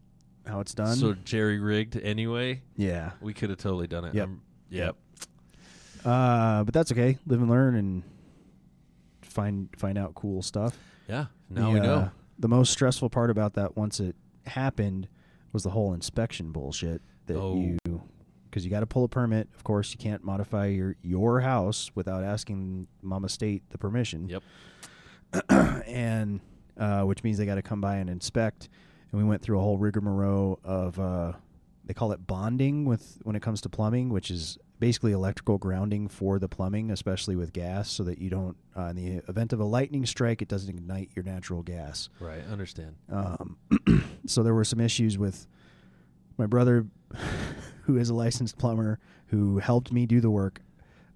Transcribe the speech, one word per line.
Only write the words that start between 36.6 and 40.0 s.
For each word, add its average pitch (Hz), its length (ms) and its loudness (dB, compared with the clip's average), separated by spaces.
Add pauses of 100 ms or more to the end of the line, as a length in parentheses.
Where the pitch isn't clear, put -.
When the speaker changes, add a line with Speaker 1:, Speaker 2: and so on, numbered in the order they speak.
Speaker 1:
especially 95 440 -4
with 85 160 -4
gas, 90 380 -6
so - 140 -6
that 87 160 -4
you 92 100 -6
don't, 92 260 -4 (220)
uh, 92 60 -6
in 87 120 -6
the 90 120 -6 (200)
event 113 240 -2
of 117 80 0
a 107 60 0
lightning 131 400 0